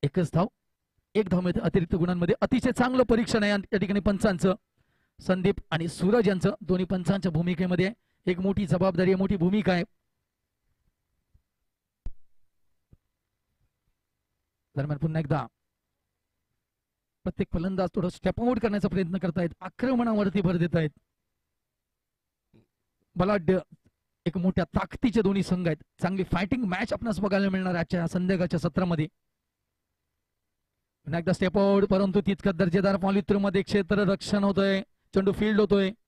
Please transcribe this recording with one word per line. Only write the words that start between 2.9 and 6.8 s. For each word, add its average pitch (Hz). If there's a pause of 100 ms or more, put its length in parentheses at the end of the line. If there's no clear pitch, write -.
परीक्षण 226
आहे 208
या 202
ठिकाणी 202
पंचांचं. 196 (640)
संदीप 185 (100)
आणि 165
सूरज 196
यांचं 196
दोन्ही 185